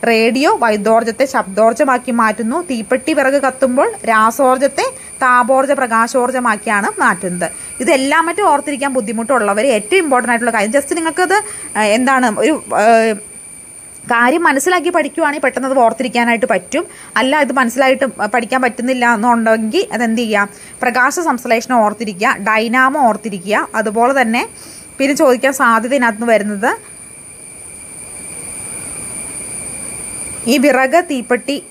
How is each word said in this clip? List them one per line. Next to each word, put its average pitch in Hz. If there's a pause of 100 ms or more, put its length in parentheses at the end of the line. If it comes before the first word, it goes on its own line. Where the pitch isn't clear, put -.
റേഡിയോ 233
വൈദ്യുതോർജ്ജത്തെ 226
ശബ്ദോർജ്ജമാക്കി 233
മാറ്റുന്നു. 233
തീപ്പെട്ടി 254
വിറക് 269
കത്തുമ്പോൾ 269 (180)
രാസോർജ്ജത്തെ 262 (280)
താപോർജ്ജ 262
പ്രകാശോർജ്ജമാക്കിയാണ് 240
മാറ്റുന്നത്. 180 (280)
ഇതെല്ലാം 285
മറ്റും 339
ഓർത്തിരിക്കാൻ 285
ബുദ്ധിമുട്ടുള്ളവർ 226
ഏറ്റവും 277
ഇമ്പോർട്ടൻ്റ് 247
ആയിട്ടുള്ള 233
കാര്യം, 214
just 277
നിങ്ങൾക്കത്, 359 (360)
ഏ, -
എന്താണ് 247
ഒരു, 247 (120)
ഏ, 220 (1000)
കാര്യം 247
മനസ്സിലാക്കി 330
പഠിക്കുവാണെങ്കിൽ 302
പെട്ടെന്ന് 262
അത് 262
ഓർത്തിരിക്കാനായിട്ട് 233
പറ്റും. 233 (320)
അല്ല, 262
ഇത് 247
മനസ്സിലായിട്ട് 262
പഠിക്കാൻ 233
പറ്റുന്നില്ല 240
എന്നുണ്ടെങ്കിൽ 226
അതെന്ത് 226
ചെയ്യുക? 202 (320)
പ്രകാശ 254
സംശ്ലേഷണം 247
ഓർത്തിരിക്കുക, 208 (100)
ഡൈനാമോ 247
ഓർത്തിരിക്കുക. 208
അതുപോലെ 254
തന്നെ 240 (480)
പിന്നെ 269
ചോദിക്കാൻ 269
സാധ്യത 233
ഇതിനകത്ത് 233
നിന്ന് 233
വരുന്നത് 208 (3750)
ഈ 254
വിറക് 262
തീപ്പെട്ടി 247